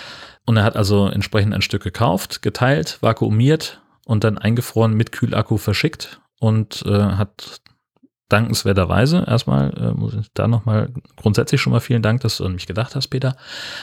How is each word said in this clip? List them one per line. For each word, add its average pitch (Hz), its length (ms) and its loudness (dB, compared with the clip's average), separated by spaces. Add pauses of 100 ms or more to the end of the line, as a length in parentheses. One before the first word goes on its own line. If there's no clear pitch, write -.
(440)
Und 113 140 4
er 101 60 4
hat - 120 0
also 101 320 2
entsprechend 101 460 0
ein 101 80 -2
Stück - 200 -4
gekauft, 139 600 -2
geteilt, 139 580 0
vakuumiert 113 800 0 (240)
und 110 200 0
dann 107 120 2
eingefroren 113 560 2
mit 110 180 2
Kühlakku - 460 -2
verschickt - 640 -4 (180)
und, 110 480 0
äh, 101 260 2
hat - 500 -6 (680)
dankenswerterweise 101 960 2
erstmal, - 440 0
äh, - 280 -2
muss 110 140 -4
ich 107 220 -4
da 107 140 0
nochmal 110 420 0 (260)
grundsätzlich 117 460 2
schon 127 100 0
mal 120 80 2
vielen 117 220 0
Dank, 113 180 0
dass - 160 -2
du 92 80 -4
an 92 80 -4
mich 87 140 -10
gedacht 107 280 -6
hast, 135 140 -6
Peter, 131 300 -2 (440)